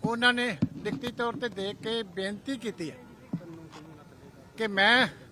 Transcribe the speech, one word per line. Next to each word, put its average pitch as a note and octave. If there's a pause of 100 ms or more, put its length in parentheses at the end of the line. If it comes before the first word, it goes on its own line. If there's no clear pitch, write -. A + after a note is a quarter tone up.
ਉਹਨਾਂ A#3
ਨੇ A#3+ (380)
ਲਿਖਤੀ A#3
ਤੌਰ A#3
ਤੇ B3
ਦੇ G3 (100)
ਕੇ A3+ (120)
ਬੇਨਤੀ G3+
ਕੀਤੀ G3
ਹੈ - (1600)
ਕਿ A3
ਮੈਂ G#3+ (240)